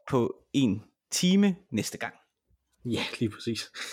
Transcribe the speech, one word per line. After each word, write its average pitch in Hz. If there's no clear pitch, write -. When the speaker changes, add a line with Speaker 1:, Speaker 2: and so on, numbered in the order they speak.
Speaker 1:
på 120
en 113
time 190
næste 107
gang. -
Speaker 2:
Ja, 113
lige 110
præcis. -